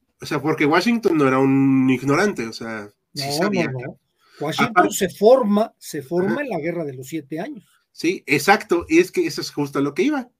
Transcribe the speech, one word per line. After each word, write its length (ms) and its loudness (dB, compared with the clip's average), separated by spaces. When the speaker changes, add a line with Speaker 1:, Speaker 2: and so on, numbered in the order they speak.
Speaker 1:
o 60 -16
sea, 140 -4
porque 260 0
Washington 500 2
no 100 4
era 120 4
un 520 4
ignorante, 560 0
o 60 -10
sea, 360 -10
sí 120 -8
Speaker 2:
No, 60 -6
Speaker 1:
sabía 400 -2
Speaker 2:
no, 60 -8
Speaker 1:
que 80 -12
Speaker 2:
no. 120 -16
Washington 320 -2
Speaker 1:
aparte 240 2
Speaker 2:
se 140 -2
forma, 680 4
se 240 -10
forma 320 -2
Speaker 1:
Ajá. 80 -4
Speaker 2:
en 80 -8
la 100 -4
Guerra 240 -4
de 100 -10
los 140 -14
Siete 320 -8
Años. 240 -12
Speaker 1:
Sí, 360 -4
exacto, 600 0
y 100 4
es 120 4
que 160 0
eso 140 -8
es 100 -8
justo 280 -6
a 40 2
lo 120 -4
que 80 -2
iba, 260 -2